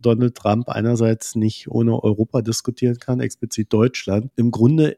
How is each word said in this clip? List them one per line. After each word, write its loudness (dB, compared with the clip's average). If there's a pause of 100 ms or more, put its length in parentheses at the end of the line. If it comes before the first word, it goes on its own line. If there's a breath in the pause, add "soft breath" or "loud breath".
Donald 2
Trump -2
einerseits 0
nicht -2
ohne 0
Europa 0
diskutieren -4
kann, -4
explizit -6
Deutschland. 0
Im 0
Grunde 2